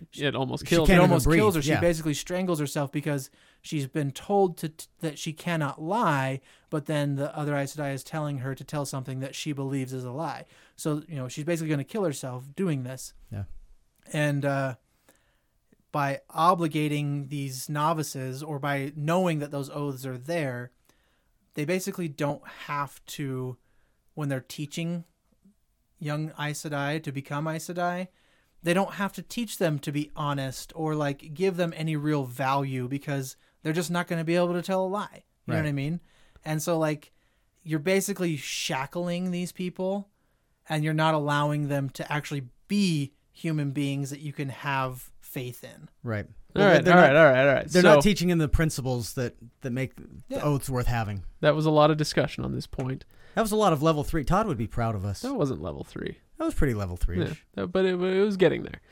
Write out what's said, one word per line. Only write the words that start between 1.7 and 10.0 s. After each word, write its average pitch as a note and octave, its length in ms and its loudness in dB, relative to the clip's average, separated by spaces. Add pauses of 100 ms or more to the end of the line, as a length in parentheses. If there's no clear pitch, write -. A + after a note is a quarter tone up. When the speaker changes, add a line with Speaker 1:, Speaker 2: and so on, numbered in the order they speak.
Speaker 2:
Yeah. B2+ 100 4
Speaker 3:
basically D#3+ 320 2
strangles F3+ 460 -2
herself C#3+ 320 -2
because C#3+ 380 -2 (320)
she's D3 260 -4
been C#3 240 -2
told G3 480 2
to, D#3 100 -6
t-, - 160 -14 (160)
that D3+ 180 -6
she D#3+ 140 -6
cannot D#3 480 -2
lie, D#3 580 0 (300)
but D3+ 160 -4
then C#3+ 300 0
the C#3 200 -4
other D3 220 -2
Aes C#3 180 -4
Sedai C#3+ 180 -4
is C3 100 -8
telling D3 360 -6
her C3 160 -6
to C#3+ 80 -14
tell C#3+ 220 -6
something C3 340 -8
that C3+ 160 -8
she - 160 -6
believes C3+ 400 -4
is C3 140 -6